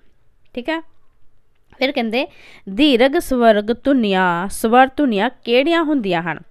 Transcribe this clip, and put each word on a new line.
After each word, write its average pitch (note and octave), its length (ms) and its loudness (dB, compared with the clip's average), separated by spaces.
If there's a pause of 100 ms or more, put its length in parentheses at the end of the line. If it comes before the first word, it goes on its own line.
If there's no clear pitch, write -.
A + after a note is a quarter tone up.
(540)
ਠੀਕ B3 140 -10
ਹੈ, D#4+ 120 -4 (1000)
ਫਿਰ - 140 -2
ਕਹਿੰਦੇ A#3 340 -4 (420)
ਦੀਰਘ C4 500 2
ਸਵਰਗ A3+ 560 2 (100)
ਧੁਨੀਆਂ, F#3+ 640 0
ਸਵਰ A#3+ 480 2
ਧੁਨੀਆਂ A#3 340 0 (140)
ਕਿਹੜੀਆਂ D4 400 0
ਹੁੰਦੀਆਂ G3+ 380 -2
ਹਨ? E3 160 -6 (120)